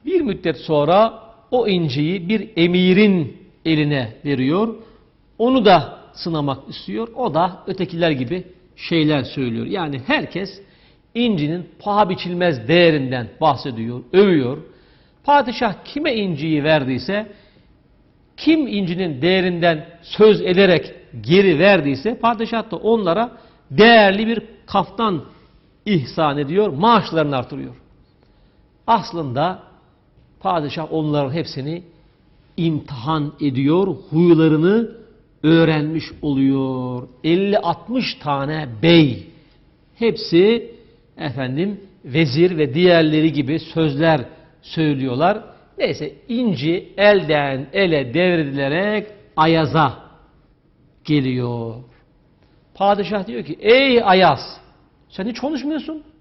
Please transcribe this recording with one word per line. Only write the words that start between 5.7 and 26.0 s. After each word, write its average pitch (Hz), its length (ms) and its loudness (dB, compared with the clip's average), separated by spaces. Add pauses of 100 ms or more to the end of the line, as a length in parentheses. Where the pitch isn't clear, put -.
sınamak 147 560 -6
istiyor. 220 460 -10
O 247 180 -4
da 180 340 -2
ötekiler 170 440 -4
gibi 139 320 -6 (320)
şeyler 156 480 0
söylüyor. 117 420 -6
Yani 156 420 -6
herkes 208 420 -4 (640)
incinin 180 540 -2 (100)
paha 208 300 0
biçilmez 175 580 -4
değerinden 139 600 2 (120)
bahsediyor, 123 600 -4 (100)
övüyor. 156 440 4 (680)
Padişah 254 500 0 (120)
kime 294 300 -4
inciyi 160 480 -2
verdiyse, 151 680 -2 (1040)
kim 311 300 2
incinin 180 540 -4
değerinden 175 640 0 (160)
söz 202 400 4
ederek 185 520 2 (280)
geri 170 380 4
verdiyse, 185 600 2
padişah 226 520 -4
da 175 40 -8
onlara 214 560 0 (400)
değerli 214 560 6
bir 226 140 -2 (240)
kaftan 196 580 -4 (640)
ihsan 151 520 -2